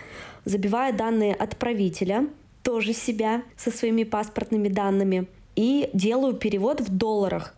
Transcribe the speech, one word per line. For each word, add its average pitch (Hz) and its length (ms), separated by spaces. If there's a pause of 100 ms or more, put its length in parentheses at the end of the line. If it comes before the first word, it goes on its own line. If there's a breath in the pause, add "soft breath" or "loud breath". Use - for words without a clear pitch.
(460 loud breath)
забиваю 208 500
данные 220 400
отправителя, 208 920 (360)
тоже 226 300
себя, 220 500 (140)
со - 120
своими 226 340
паспортными 214 680
данными, 196 580 (280)
и 269 380
делаю 226 420
перевод 220 440
в 208 100
долларах. 190 680